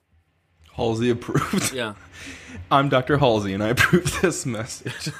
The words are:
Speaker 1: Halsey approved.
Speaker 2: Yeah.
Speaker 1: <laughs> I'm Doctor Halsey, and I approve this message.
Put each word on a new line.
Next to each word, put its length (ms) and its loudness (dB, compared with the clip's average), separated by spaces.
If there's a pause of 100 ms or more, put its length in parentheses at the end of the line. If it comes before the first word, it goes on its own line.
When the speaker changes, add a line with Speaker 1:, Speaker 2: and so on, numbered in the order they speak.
(760)
Speaker 1:
Halsey 360 0
approved. 640 -2
Speaker 2:
Yeah. 200 -6 (380)
Speaker 1:
<laughs> 400 -14
I'm 180 4
Doctor 280 2
Halsey, 360 4
and 100 -2
I 60 0
approve 520 2
this 240 0
message. 760 -8